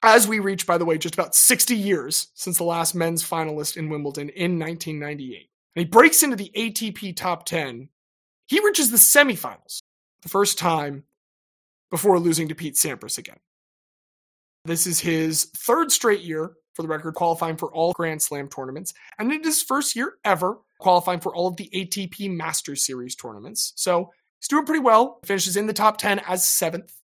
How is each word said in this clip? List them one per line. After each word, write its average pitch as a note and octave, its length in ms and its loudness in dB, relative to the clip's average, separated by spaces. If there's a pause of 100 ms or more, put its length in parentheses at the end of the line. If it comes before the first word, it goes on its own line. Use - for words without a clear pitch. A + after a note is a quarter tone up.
as A3 260 8
we G#3+ 100 -2
reach, G3 280 -4
by F3 100 2
the F3 80 0
way, E3 140 0
just D#3+ 160 -6
about E3 200 -4
sixty B3 420 4
years F3 580 -2
since F3+ 240 -4
the F3 60 -2
last E3+ 300 -2
men's E3 320 -2
finalist D#3 520 -4
in D#3 100 -4
Wimbledon D3 400 -6
in F3 300 -2
nineteen D#3+ 400 -8
ninety-eight. C#3 500 -12 (260)
And E3+ 120 -2
he E3 40 -8
breaks C4 320 8
into C#4 140 0
the G3 180 -10
A A3+ 140 -4
T G#3+ 240 -6
P G3 220 -10
top F3 320 -6
ten. C3+ 420 -6 (600)
He D#4+ 120 2
reaches E4 300 4
the A#3 80 2
semifinals A3+ 800 4 (420)
the - 100 -16
first - 280 0
time D3 460 -2 (880)
before F3+ 280 4
losing E3 300 0
to C#3+ 60 -8
Pete D3+ 220 -6
Sampras - 420 -4
again. - 200 -16 (1300)
This E3 220 -2
is E3+ 120 -2
his D#3+ 580 -2
third D4+ 360 2
straight G3+ 300 2
year, E3 320 -6 (200)
for - 80 -10
the D#3+ 60 -6
record, D#3 260 -4
qualifying E3 440 -2
for D#3 160 -6
all E3+ 180 0
Grand D#3+ 300 -4
Slam C#3 260 -6
tournaments, C3+ 460 -12 (240)
and A3+ 120 0
it D#4 120 -2
is D#4 140 0
his - 60 0
first C#4 320 -2
year A#3+ 300 -4
ever F#3+ 340 0 (200)
qualifying F3+ 420 2
for - 140 -6
all F3 120 -2
of F3+ 100 -4
the G3 180 -12
A F#3+ 120 -4
T F#3 200 -6
P G3+ 220 -8
Masters D#3+ 580 -4
Series B2+ 300 -8
tournaments. A2 600 -8
So F3+ 360 0 (280)
he's - 80 -10
doing D4+ 160 2
pretty D#4 160 0
well. A#3+ 440 6
Finishes F#3+ 320 -2
in G#3 100 0
the G#3+ 60 -4
top G#3+ 260 2
ten G3+ 220 0
as F#3 280 -2
seventh. F3 460 -2 (180)